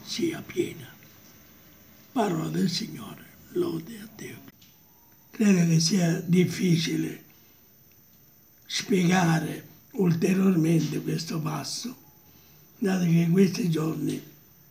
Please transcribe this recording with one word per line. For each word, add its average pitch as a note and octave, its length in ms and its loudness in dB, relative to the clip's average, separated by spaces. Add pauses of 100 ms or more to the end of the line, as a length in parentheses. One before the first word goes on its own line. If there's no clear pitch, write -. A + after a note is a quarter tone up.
sia - 380 -6
piena." - 440 -6 (1300)
Parola E3 380 -2
del F3+ 200 0
Signore, - 540 -10 (300)
lode E3+ 480 -6
a G#3 160 -18
Dio. - 240 -16 (880)
Credo F#3+ 340 4
che E3 140 4
sia F3 400 2
difficile E3 1040 0 (1400)
spiegare E3+ 1000 0 (260)
ulteriormente F3+ 1080 2
questo D#3+ 380 -4
passo, D3+ 560 -8 (840)
dato F#3+ 260 0
che E3 60 4
in E3+ 200 4
questi F#3+ 380 4
giorni D#3 520 -4 (500)